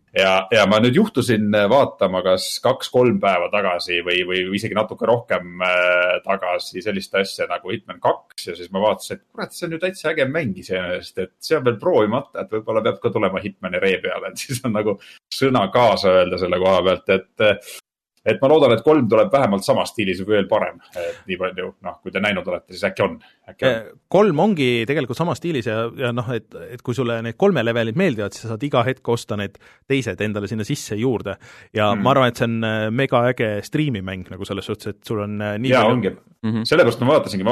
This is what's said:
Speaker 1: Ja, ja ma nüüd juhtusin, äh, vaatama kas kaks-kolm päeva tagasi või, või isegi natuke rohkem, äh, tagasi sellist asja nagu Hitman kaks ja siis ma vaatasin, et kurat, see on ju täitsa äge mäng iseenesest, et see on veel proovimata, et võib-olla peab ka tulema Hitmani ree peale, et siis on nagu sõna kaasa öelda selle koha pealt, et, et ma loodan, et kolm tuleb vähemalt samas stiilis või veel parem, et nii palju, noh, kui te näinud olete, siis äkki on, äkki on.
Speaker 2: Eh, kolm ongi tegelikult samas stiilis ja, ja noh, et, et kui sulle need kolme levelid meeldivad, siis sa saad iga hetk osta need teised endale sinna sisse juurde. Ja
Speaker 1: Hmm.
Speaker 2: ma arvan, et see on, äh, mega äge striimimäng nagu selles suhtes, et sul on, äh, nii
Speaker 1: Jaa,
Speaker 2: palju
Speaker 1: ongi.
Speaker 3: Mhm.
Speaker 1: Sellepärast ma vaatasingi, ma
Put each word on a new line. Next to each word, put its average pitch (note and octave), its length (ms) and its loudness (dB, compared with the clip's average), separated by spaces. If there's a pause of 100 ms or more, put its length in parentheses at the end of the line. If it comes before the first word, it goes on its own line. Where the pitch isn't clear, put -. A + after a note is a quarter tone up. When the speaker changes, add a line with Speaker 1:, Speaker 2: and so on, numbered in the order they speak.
(160)
Speaker 1:
Ja, F#2+ 360 2
ja G#2+ 140 6
ma G#2+ 140 4
nüüd B2 160 4
juhtusin, A#2 580 2
äh, G#2 160 4
vaatama G2 540 2
kas F#2 400 0
kaks-kolm B2 560 2
päeva F2+ 320 0
tagasi F2+ 500 -2
või, F2+ 240 0
või F#2 300 -2
isegi G#2+ 180 -4
natuke G2+ 320 -4
rohkem, F2+ 560 -2
äh, F2+ 640 2
tagasi F#2 580 -4
sellist G2 320 -6
asja G2 340 -2
nagu F2 220 -8
Hitman F#2+ 300 -10
kaks - 480 -4
ja F2 80 -10
siis F2 160 -16
ma F#2+ 80 -2
vaatasin, G2 380 -2
et - 140 -20
kurat, G3 220 -10
see F3 140 -8
on D#3+ 60 -6
ju D#3+ 60 -8
täitsa F#3 340 -4
äge D3 120 2
mäng C3 320 -4
iseenesest, F2+ 640 -6
et F#2 200 -4
see D#3+ 180 0
on C3+ 60 -2
veel A#2+ 140 2
proovimata, A#2+ 640 0
et G2 80 -10
võib-olla A2 340 -2
peab G#2 180 -2
ka A#2 100 0
tulema F#2 280 0
Hitmani F#2 400 -6
ree F#2+ 200 2
peale, F2+ 320 -6
et F#2 60 -16
siis B2+ 260 -8
on B2 100 -2
nagu G#2 260 -2 (320)
sõna B2+ 400 2
kaasa G#2 380 4
öelda F2+ 300 4
selle F2+ 180 0
koha F#2 240 4
pealt, F#2 280 0
et, G2+ 520 2 (640)
et G#2+ 160 2
ma C3+ 80 4
loodan, C#3+ 260 6
et - 80 -2
kolm D3+ 260 4
tuleb G#2 220 4
vähemalt G#2+ 320 2
samas G2+ 260 0
stiilis F#2+ 320 -4
või G#2 140 0
veel G2 120 2
parem, F2+ 280 0 (180)
et E2+ 320 -8
nii F#2 140 -8
palju, F#2 300 -6 (120)
noh, F2 220 -10
kui F#2 80 -10
te F#2+ 80 -4
näinud G2 280 -2
olete, F2+ 280 -8
siis F2 80 -12
äkki G2 180 -2
on, F2 140 0 (340)
äkki - 160 -6
on. B2+ 60 2
Speaker 2:
Eh, A2+ 140 -6 (240)
kolm F3+ 300 4
ongi C#3 460 2
tegelikult C3 320 -2
samas D#3+ 220 -2
stiilis D#3 260 -4
ja, A2+ 300 -4
ja B2 160 -4
noh, A#2 240 -4
et, A2 100 -6 (240)
et B2 140 -16
kui B2 100 -4
sulle A#2 300 -2
need A#2 140 -8
kolme F3+ 260 2
levelid A2+ 340 0
meeldivad, A2+ 380 -2
siis - 80 -18
sa A2+ 80 -8
saad A2+ 160 -8
iga C3 160 4
hetk C3 240 -4
osta A#2 300 -4
need G2+ 180 -6 (320)
teised A#2 340 -2
endale G#2 260 -4
sinna A2 200 -4
sisse - 320 -6
juurde. G2+ 380 -2 (360)
Ja G#2 200 2
Speaker 1:
Hmm. G2+ 100 -2
Speaker 2:
ma B2+ 80 4
arvan, C3 160 4
et A#2 100 -2
see C3 80 0
on, A2+ 180 -2
äh, A2 280 -2
mega B2+ 400 2
äge G#2+ 320 -2
striimimäng F#2+ 640 -4
nagu F#2+ 160 -12
selles G2 200 -8
suhtes, G#2+ 220 -8
et - 180 -12
sul G#2+ 180 -4
on, G#2 180 -6
äh, G#2 160 -4
nii B2+ 140 0
Speaker 1:
Jaa, B2+ 140 6
Speaker 2:
palju B2 100 4
Speaker 1:
ongi. G2 160 0 (320)
Speaker 3:
Mhm. A2 220 -2
Speaker 1:
Sellepärast D3 360 4
ma C3 140 4
vaatasingi, G2 280 0
ma A2+ 80 2